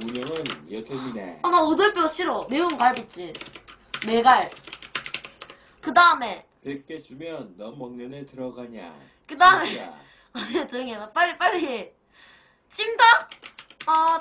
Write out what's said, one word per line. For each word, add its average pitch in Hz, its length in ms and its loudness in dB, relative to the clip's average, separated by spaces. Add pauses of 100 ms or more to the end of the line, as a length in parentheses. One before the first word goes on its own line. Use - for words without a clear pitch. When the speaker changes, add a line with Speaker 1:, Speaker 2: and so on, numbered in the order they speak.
Speaker 1:
운영은 123 720 -8
역캠이네. 110 680 -10
Speaker 2:
아, 339 80 0
나 349 120 6
오돌뼈 339 460 4
싫어. 285 400 -4
매운 311 280 0
갈비찜. 233 560 0 (720)
매갈. 233 440 6 (1300)
그 302 120 -6
다음에 277 540 4 (180)
Speaker 1:
백 139 220 -10
개 160 140 -12
주면 135 560 -12
너 107 160 -12
먹는 123 420 -14
애 143 100 -14
들어가냐? 117 680 -14 (320)
Speaker 2:
그 302 100 -14
다음에 349 300 6
Speaker 1:
진짜. - 320 -10 (200)
Speaker 2:
<laughs> - 160 -20
아니, 233 340 -6
조용히 247 260 -8
해봐. 214 180 -14
빨리, 339 260 0
빨리. 302 540 -2 (760)
찜닭? 466 600 4 (560)
아, 320 340 4